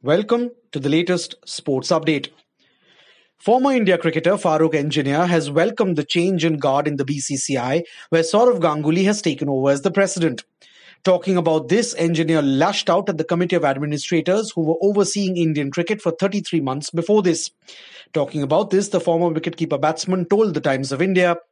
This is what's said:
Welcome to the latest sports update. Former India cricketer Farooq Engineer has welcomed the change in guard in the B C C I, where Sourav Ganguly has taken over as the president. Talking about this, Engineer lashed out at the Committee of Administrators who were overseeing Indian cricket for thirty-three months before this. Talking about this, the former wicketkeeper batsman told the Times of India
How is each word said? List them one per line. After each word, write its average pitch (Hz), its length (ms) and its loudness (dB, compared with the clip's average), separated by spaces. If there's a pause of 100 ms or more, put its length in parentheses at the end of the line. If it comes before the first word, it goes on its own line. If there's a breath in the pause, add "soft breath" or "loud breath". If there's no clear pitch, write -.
Welcome 214 460 0 (220)
to 147 80 -6
the 135 80 -2
latest 170 460 -2 (100)
sports - 420 -6
update. 156 400 0 (1080 soft breath)
Former 254 340 2
India 208 260 2
cricketer 160 340 0
Farooq 160 440 0
Engineer 147 520 0
has 160 220 0
welcomed 185 460 0
the 151 80 -2
change 175 400 0
in 160 140 2
guard 143 320 0
in 147 80 -6
the 139 80 -2
B 143 140 -4
C 135 180 -6
C 135 200 -2
I, 135 280 -2 (240 loud breath)
where 165 120 4
Sourav 208 380 4
Ganguly 160 460 2
has 208 160 0
taken 151 260 -2
over 135 220 0
as 139 140 0
the 196 80 0
president. 175 520 0 (640 soft breath)
Talking 185 320 2
about 156 320 0
this, 220 260 2
Engineer 160 460 2
lashed 143 480 0
out 170 180 2
at 170 100 -2
the 160 60 -2
Committee 175 320 0
of 165 80 0
Administrators 151 880 -2
who 170 120 -2
were 160 180 2
overseeing 196 560 0
Indian 151 340 0
cricket 175 300 -4
for 175 100 -2
thirty-three 190 480 -2
months 139 300 -4
before 202 320 2
this. 170 300 0 (600 loud breath)
Talking 143 320 -4
about 139 280 0
this, 196 180 2
the 185 100 0
former 170 340 0
wicketkeeper 160 460 -4
batsman 160 460 -2
told 208 280 2
the - 80 -2
Times 135 300 -2
of 139 100 -2
India 180 360 2 (140)